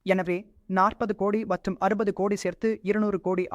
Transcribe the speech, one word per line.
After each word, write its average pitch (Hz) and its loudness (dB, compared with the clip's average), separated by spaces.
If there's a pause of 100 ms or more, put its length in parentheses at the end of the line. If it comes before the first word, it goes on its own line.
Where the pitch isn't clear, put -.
(120)
எனவே 180 0 (420)
நாற்பது 214 2
கோடி 208 2 (120)
மற்றும் 180 -2
அறுபது 202 0
கோடி 202 0
சேர்த்து 185 -2 (220)
இருநூறு 208 0
கோடி 185 0